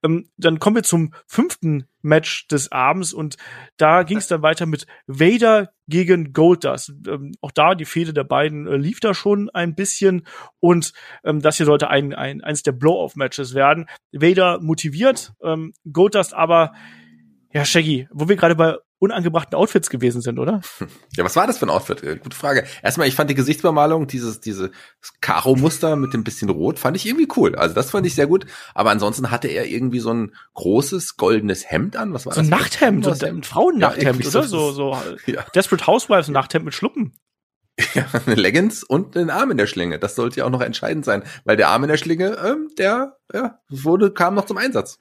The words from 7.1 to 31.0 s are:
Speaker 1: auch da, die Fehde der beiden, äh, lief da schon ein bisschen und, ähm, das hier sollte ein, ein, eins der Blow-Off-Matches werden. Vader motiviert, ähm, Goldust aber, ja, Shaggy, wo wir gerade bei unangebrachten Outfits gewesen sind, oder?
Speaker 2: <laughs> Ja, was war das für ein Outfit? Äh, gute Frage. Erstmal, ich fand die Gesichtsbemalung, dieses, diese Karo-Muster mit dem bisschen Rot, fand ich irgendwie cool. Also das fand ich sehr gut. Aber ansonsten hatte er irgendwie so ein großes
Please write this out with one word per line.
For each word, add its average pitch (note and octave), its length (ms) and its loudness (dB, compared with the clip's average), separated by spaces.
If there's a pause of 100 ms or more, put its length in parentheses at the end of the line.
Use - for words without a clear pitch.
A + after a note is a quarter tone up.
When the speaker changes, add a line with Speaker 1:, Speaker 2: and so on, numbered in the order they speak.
Speaker 1:
auch C#3+ 120 -12
da, D#3+ 220 4
die D#3+ 100 -6
Fehde E3 280 -4
der D3 120 0
beiden, D3 420 -2
äh, C3+ 100 -2
lief D3+ 240 -2
da G#3 140 0
schon G3+ 360 0
ein F3 240 -4
bisschen F#3+ 520 0 (340)
und, E3+ 320 4 (320)
ähm, D3+ 160 0
das D3+ 160 2
hier D#3+ 100 2
sollte D3 220 4
ein, C#3+ 260 0
ein, C#3 280 -10
eins D3+ 200 -6
der C#3+ 100 0
Blow-Off-Matches C#3 840 -2
werden. D3 320 2 (260)
Vader F3 480 4
motiviert, D#3+ 720 -2 (100)
ähm, D#3+ 320 -6 (160)
Goldust F#3+ 440 2
aber, E3 380 4 (800)
ja, D3 120 0
Shaggy, D#3 480 0
wo D3+ 160 -4
wir G3+ 80 4
gerade E3+ 180 2
bei E3 220 2 (240)
unangebrachten E3+ 560 0
Outfits E3+ 320 0
gewesen B2 320 -2
sind, A#2+ 180 -6
oder? F3 220 -2 (180)
Speaker 2:
<laughs> - 380 -14
Ja, F2 80 0
was - 100 -2
war F#3 120 4
das B3 120 -2
für - 80 -2
ein F2+ 40 -2
Outfit? - 320 -2
Äh, D2+ 160 -8
gute - 180 -16
Frage. C#3 280 0 (180)
Erstmal, C3+ 260 0
ich B2+ 60 -2
fand D3 160 0
die C#3 40 0
Gesichtsbemalung, D3+ 720 2
dieses, A#2+ 340 -8
diese F#2+ 300 -8 (520)
Karo-Muster C3+ 720 2
mit C3+ 180 -2
dem A2+ 80 -2
bisschen A2 280 -4
Rot, F2+ 280 -2
fand D3 180 -2
ich F#3+ 100 -6
irgendwie C#4 200 0 (100)
cool. E3 200 4
Also E2+ 180 0
das B2+ 160 -2
fand G3 160 0
ich C#3+ 80 -2
sehr C#3+ 120 2
gut. F3+ 200 2 (280)
Aber G#2+ 160 2
ansonsten G#2+ 400 0
hatte A#2+ 180 -4
er F2 180 -4
irgendwie A#2+ 340 -4
so A2+ 120 -4
ein A2+ 220 -4 (200)
großes C#3 600 0